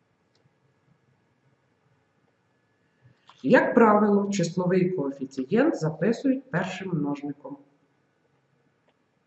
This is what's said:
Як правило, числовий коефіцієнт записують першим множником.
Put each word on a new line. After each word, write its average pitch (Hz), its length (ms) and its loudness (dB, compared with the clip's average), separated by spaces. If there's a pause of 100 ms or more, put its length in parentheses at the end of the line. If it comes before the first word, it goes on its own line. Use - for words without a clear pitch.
(3500)
Як 214 320 4
правило, 208 560 4
числовий 180 600 0
коефіцієнт 139 840 -2
записують 220 720 -2
першим 190 420 -6
множником. 143 640 -6 (1700)